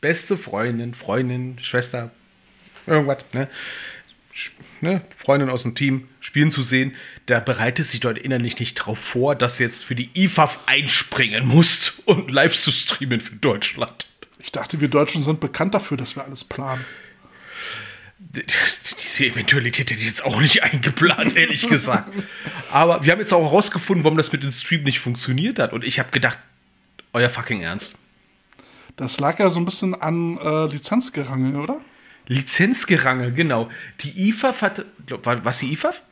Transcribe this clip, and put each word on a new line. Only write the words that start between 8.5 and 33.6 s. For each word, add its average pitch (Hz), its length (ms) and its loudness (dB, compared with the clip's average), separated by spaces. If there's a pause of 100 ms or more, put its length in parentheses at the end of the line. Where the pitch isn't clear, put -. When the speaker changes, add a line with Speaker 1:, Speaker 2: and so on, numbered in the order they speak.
Speaker 1:
nicht 113 140 -6
drauf - 260 -6
vor, 135 340 0
dass 123 240 0
jetzt 120 260 -2
für 127 120 -4
die 123 180 -4
ifaf 170 520 4
einspringen 127 800 2
musst - 600 6
und 147 240 4
live 135 260 4
zu - 140 0
streamen 123 500 -2
für - 140 -12
Deutschland. 113 720 -2 (340)
Speaker 2:
Ich - 120 -14
dachte, 143 280 -6
wir 143 80 2
Deutschen 147 340 2
sind 156 180 0
bekannt 190 340 -2
dafür, 170 220 -2
dass 127 200 -6
wir 139 80 -10
alles 135 200 -10
planen. 131 400 -8 (1300)
Speaker 1:
D-, - 260 -12 (580)
diese - 240 0
Eventualität 123 640 0
hätte 107 100 -4
ich 110 60 -2
jetzt 113 180 -4
auch 113 160 0
nicht - 220 6
<laughs> - 0 -
eingeplant, 151 760 2
ehrlich 160 300 2
gesagt. 127 420 2 (640)
Aber 165 340 4
wir 151 60 6
haben 180 80 4
jetzt 214 140 0
auch 175 100 6
herausgefunden, 175 640 2
warum 156 120 6
das 156 140 2
mit 139 140 -4
dem 139 80 -2
Stream 151 320 -4
nicht 139 160 0
funktioniert 131 580 -2
hat. 120 140 0
Und 110 100 -6
ich 117 160 -4
hab - 140 -4
gedacht, 123 260 0 (720)
euer 120 160 4
fucking 117 340 -4
Ernst? 87 340 -8 (1000)
Speaker 2:
Das 131 220 -4
lag 147 220 0
ja 190 100 6
so 165 80 -2
ein 170 60 2
bisschen 185 360 -2
an, 170 380 -2
äh, 156 280 0
Lizenzgerangel, 143 880 -2
oder? 233 240 -4 (460)
Speaker 1:
Lizenzgerangel, 135 1040 2
genau. 127 380 0 (320)